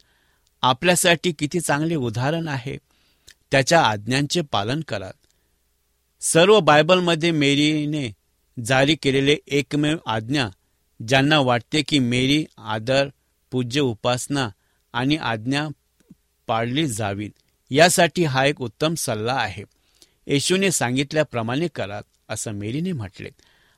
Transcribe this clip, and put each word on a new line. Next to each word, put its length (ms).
आपल्यासाठी 720
किती 280
चांगले 340
उदाहरण 540
आहे. 300
त्याच्या 340
आज्ञांचे 560
पालन 400
करा. 300
सर्व 400
बायबलमध्ये 680
मेरीने 840
जारी 300
केलेले 420
एकमेव 500
आज्ञा, 420
ज्यांना 320
वाटते 420
की 160
मेरी 460
आदर, 500
पूज्य 300
उपासना 680
आणि 240
आज्ञा 520
पाळली 400
जावीत, 440
यासाठी 540
हा 220
एक 160
उत्तम 320
सल्ला 400
आहे. 300
येशूने 440
सांगितल्याप्रमाणे 1000
करा, 320
असं 240
मेरीने 400
म्हटले. 380